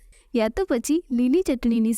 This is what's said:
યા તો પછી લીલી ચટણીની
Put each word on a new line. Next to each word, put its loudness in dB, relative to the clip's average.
યા 0
તો -4
પછી 0
લીલી 2
ચટણીની 0